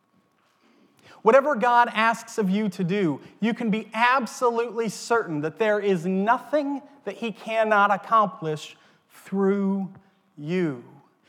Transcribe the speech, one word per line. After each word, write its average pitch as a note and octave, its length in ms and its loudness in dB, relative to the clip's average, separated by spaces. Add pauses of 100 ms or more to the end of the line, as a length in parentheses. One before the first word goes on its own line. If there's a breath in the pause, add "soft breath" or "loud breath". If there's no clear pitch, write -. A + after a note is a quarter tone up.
(1200 soft breath)
Whatever C4 340 4
God A#3+ 360 4
asks A3+ 460 -2
of G#3 100 0
you G#3 220 0
to F#3+ 140 -6
do, E3+ 360 -2 (200 loud breath)
you A3+ 120 0
can A3+ 180 -4
be G#3+ 220 -4
absolutely A#3 960 0
certain F3+ 520 -2
that D3+ 180 -6
there G#3 220 2
is F#3+ 260 0
nothing B3+ 760 -2 (240 loud breath)
that G3+ 120 -8
he A#3 160 -6
cannot G#3+ 580 2
accomplish F#3 840 -2 (340 soft breath)
through G3 800 -2 (480 soft breath)
you. D3+ 480 -4 (440 soft breath)